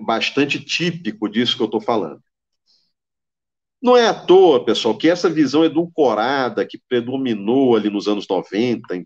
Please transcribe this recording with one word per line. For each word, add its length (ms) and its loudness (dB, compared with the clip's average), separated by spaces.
bastante 640 -4
típico 640 -6
disso 300 -2
que 60 -2
eu 40 -2
tô 140 -4
falando. 400 -4
Não 100 6
é 120 6
à 60 0
toa, 520 6
pessoal, 320 -2
que 100 0
essa 220 2
visão 340 2
edulcorada 1000 0
que 240 -18
predominou 840 0
ali 120 0
nos 200 -4
anos 200 -4
noventa, 680 -4
em 100 -10